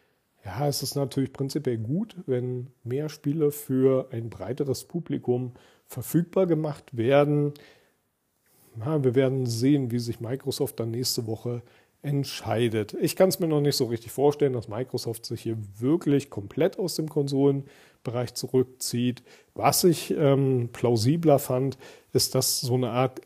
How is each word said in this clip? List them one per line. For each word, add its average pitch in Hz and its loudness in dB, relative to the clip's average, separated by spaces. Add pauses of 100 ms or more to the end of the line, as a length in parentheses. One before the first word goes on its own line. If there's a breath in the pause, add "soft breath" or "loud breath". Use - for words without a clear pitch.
(440 soft breath)
ja, 104 -4
es 139 -4
ist 139 -6
natürlich 135 -2
prinzipiell 139 -4
gut, 147 -4 (100)
wenn 123 -4 (140)
mehr 139 -4
Spiele 147 -2
für 131 2
ein 117 -8
breiteres 127 -4
Publikum 127 -4 (340 soft breath)
verfügbar 170 0
gemacht 156 -2
werden. 143 4 (1300 soft breath)
Ja, 143 0
wir 127 4
werden 131 2
sehen, 123 2
wie 120 -2
sich 117 -6
Microsoft 127 -6
dann 113 -4
nächste 117 -4
Woche 120 -6 (400 soft breath)
entscheidet. 117 -2
Ich 160 0
kann's 190 4
mir 170 0
noch 151 2
nicht 143 2
so 131 0
richtig 113 -6
vorstellen, 143 2
dass 117 -6
Microsoft 117 -6
sich 110 -8
hier 113 -4 (200)
wirklich 143 0
komplett 135 -2
aus 185 -4
dem 156 -4
Konsolenbereich 139 -2
zurückzieht. 123 -2 (320 soft breath)
Was 123 2
ich, 175 4
ähm, 135 4
plausibler 135 4
fand, 131 -2 (360 loud breath)
ist, - 2
dass - 0
so 123 -2
eine 127 0
Art 123 0